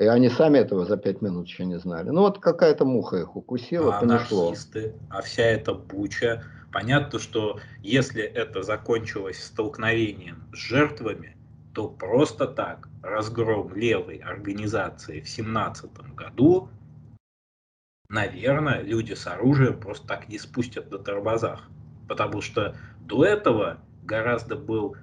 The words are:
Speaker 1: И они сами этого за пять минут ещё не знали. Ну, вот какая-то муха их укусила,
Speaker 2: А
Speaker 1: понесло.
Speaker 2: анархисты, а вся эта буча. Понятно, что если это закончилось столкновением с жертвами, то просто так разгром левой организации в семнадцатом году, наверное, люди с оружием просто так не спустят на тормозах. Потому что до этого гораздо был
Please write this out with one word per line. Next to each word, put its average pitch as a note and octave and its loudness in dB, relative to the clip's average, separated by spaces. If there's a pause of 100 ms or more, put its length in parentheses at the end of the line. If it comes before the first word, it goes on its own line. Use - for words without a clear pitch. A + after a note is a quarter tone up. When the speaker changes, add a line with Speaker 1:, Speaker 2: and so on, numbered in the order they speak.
Speaker 1:
И G#2 6
они A#2+ 8
сами D3 6
этого G2 4
за G2+ 2
пять G2 -2
минут F2 -4
ещё - -8
не F2+ -4
знали. F2+ -6
Ну, E3+ 4
вот G3+ 4
какая-то D#3 4
муха A2+ 0
их E2 -6
укусила, B2 -2
Speaker 2:
А G#2+ -4
Speaker 1:
понесло. A#2 4
Speaker 2:
анархисты, - -8 (160)
а F#2+ -6
вся - -2
эта G#2+ 2
буча. G2+ -4 (300)
Понятно, A#2 0
что G#2+ -4 (240)
если A2+ 0
это G#2+ -4
закончилось G#2 -4
столкновением A2 -2 (100)
с - -14
жертвами, - -2 (380)
то G#2 -4
просто B2 2
так F2+ -8 (140)
разгром G#2+ -2
левой G2+ -2
организации G2+ -6
в - -14
семнадцатом - -6
году, E3+ 4 (1400)
наверное, A#2 0
люди A2+ -4
с - -10
оружием A#2+ 4
просто - -12
так G2 -8
не G#2 -10
спустят - -8
на G2+ -10
тормозах. G2+ -2 (400)
Потому G#2 -2
что - -4 (240)
до B2+ 2
этого G#2+ 2 (260)
гораздо A2+ -2
был G#2 -4